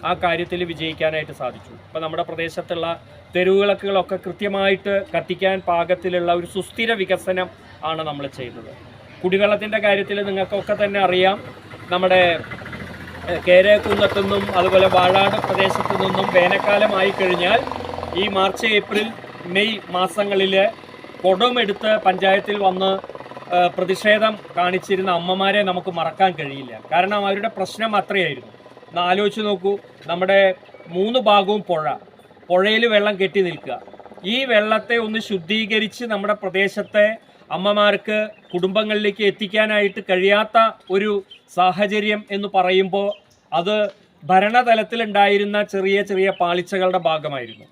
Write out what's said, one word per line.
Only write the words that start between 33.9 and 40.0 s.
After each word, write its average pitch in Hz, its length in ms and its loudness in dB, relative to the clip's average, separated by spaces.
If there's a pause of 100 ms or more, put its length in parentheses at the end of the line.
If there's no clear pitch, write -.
ഈ - 20 0 (160)
വെള്ളത്തെ 214 520 2
ഒന്ന് 220 220 -4
ശുദ്ധീകരിച്ച് 214 840 -2
നമ്മുടെ 208 300 -2
പ്രദേശത്തെ 196 640 0 (520)
അമ്മമാർക്ക്, 208 640 2 (340)
കുടുംബങ്ങളിലേക്ക് 208 800 0
എത്തിക്കാനായിട്ട് 208 800 0